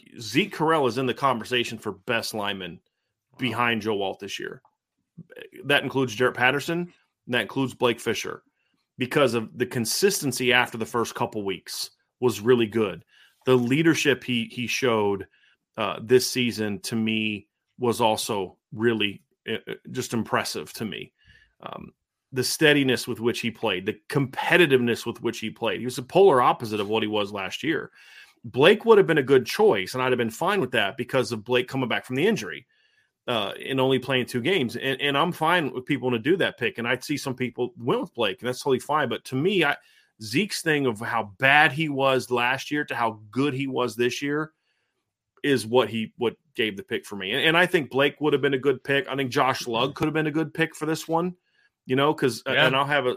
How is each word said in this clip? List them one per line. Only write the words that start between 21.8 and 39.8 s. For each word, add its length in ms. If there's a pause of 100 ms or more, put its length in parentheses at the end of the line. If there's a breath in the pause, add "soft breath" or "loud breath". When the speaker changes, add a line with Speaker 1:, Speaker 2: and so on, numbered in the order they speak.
Speaker 1:
the 100
steadiness 640
with 140
which 200
he 120
played, 340
the 120 (100)
competitiveness 1000
with 160
which 160
he 100
played. 300
He 80
was 100
the 60
polar 400
opposite 380
of 80
what 160
he 40
was 240
last 300
year. 280 (540 loud breath)
Blake 400
would 140
have 80
been 120
a 40
good 240
choice, 480
and 80
I'd 100
have 60
been 100
fine 320
with 120
that 240
because 360
of 120
Blake 240
coming 200
back 160
from 120
the 100
injury, 400 (640)
uh, 240 (120)
and 160
only 200
playing 260
two 160
games. 340
And, 240
and 160
I'm 160
fine 400
with 140
people 240
to 80
do 200
that 200
pick. 200
And 100
I'd 160
see 120
some 180
people 440
went 220
with 140
Blake, 260
and 80
that's 120
totally 200
fine. 280
But 180
to 100
me, 280
I, 120 (440 soft breath)